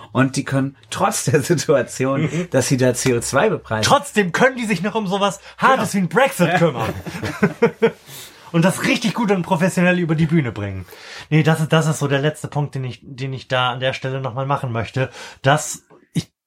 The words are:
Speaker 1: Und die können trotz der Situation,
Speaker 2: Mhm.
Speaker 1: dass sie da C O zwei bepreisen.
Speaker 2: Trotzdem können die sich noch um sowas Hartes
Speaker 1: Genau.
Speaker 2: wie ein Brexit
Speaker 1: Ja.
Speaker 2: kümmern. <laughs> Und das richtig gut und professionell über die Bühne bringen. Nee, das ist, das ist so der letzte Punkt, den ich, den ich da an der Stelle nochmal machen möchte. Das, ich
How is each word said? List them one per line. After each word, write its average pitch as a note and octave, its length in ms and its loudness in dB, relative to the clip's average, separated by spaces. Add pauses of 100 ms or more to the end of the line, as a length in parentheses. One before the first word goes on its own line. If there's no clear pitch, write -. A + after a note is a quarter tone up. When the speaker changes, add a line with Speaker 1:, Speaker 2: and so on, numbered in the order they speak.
(120)
Speaker 1:
Und C3 240 2
die C#3+ 80 -2
können C3+ 320 -2 (160)
trotz G#3 340 -2
der C#3 160 2
Situation, C3+ 840 0
Speaker 2:
Mhm. E3 280 -4
Speaker 1:
dass C3 160 2
sie C3+ 100 2
da B2+ 160 4
C B2 220 0
O A#2 40 0
zwei D3 300 0
bepreisen. A2 400 -4
Speaker 2:
Trotzdem G#3+ 420 2
können C4 260 2
die A#3+ 80 -6
sich F#3+ 180 -2
noch G#3 100 -4
um A3 140 -2
sowas F#3+ 320 0 (180)
Hartes B3 360 2
Speaker 1:
Genau. - 0 -
Speaker 2:
wie F#3+ 120 2
ein E3 40 -2
Brexit A#3 400 2
Speaker 1:
Ja. F3 100 0
Speaker 2:
kümmern. A#2+ 340 0 (760)
<laughs> - 800 -6
Und E3+ 120 2
das F#3 200 2
richtig A3+ 320 0
gut G#3+ 160 0
und F#3 100 0
professionell F3+ 560 2
über E3 160 0
die D#3+ 140 2
Bühne C3+ 240 2
bringen. G2 340 -6 (460)
Nee, D#3 100 6
das D#3+ 200 4
ist, D#3 120 0
das D#3 140 4
ist D3+ 100 0
so D3 100 -2
der C#3 140 2
letzte D3+ 260 -2
Punkt, D3 280 -4
den C3+ 80 -6
ich, B2 180 -10
den C3+ 320 -10
ich A#2+ 140 -12
da B2+ 240 2
an B2+ 80 -6
der B2+ 140 0
Stelle C3+ 280 -6
nochmal C3 240 -4
machen C#3 260 -2
möchte. A#2 380 -2 (320)
Das, - 440 0 (280)
ich - 180 -4 (160)